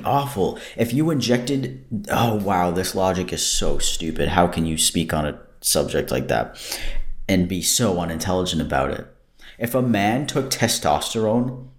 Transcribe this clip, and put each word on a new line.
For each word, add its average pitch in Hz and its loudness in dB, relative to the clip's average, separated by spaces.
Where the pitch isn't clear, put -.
awful. 127 0
If 117 0
you 156 2
injected, 120 -2
oh 113 2
wow, 92 2
this 92 -2
logic 92 0
is 78 -4
so 85 2
stupid. 80 0
How 87 4
can 82 -2
you 80 -2
speak - 0
on 76 0
a 73 -6
subject 71 0
like 64 -2
that 57 -2
and 90 2
be 90 -2
so 98 2
unintelligent 87 0
about 69 0
it? - -8
If 120 -4
a 131 2
man 117 2
took - -2
testosterone 113 0